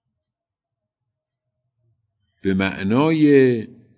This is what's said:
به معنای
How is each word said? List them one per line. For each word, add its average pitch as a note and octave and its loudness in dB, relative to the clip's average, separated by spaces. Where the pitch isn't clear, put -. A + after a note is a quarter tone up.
به F#2+ -2
معنای B2+ 0